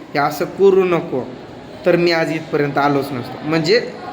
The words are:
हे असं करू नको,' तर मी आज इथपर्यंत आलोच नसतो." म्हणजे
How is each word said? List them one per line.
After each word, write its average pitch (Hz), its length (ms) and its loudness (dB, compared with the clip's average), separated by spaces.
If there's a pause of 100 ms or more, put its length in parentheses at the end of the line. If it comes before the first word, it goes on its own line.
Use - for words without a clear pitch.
(140)
हे 151 40 0
असं 147 260 0
करू 190 400 4
नको,' 156 440 0 (580)
तर 175 100 4
मी 175 160 4
आज 160 200 0
इथपर्यंत 147 460 -2
आलोच 139 340 2
नसतो." 127 360 -8
म्हणजे 165 420 2 (220)